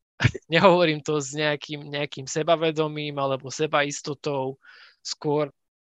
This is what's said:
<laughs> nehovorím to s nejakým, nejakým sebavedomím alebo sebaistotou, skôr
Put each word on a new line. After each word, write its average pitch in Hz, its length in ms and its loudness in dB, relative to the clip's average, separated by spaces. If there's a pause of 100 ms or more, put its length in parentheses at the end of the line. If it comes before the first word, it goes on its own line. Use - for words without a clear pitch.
(160)
<laughs> - 320 0
nehovorím 165 560 6
to 151 160 0
s 135 160 -8
nejakým, 147 480 -4
nejakým 147 480 -8
sebavedomím 156 880 0
alebo 135 320 -2
sebaistotou, 143 1040 -2 (480)
skôr 147 480 -2 (460)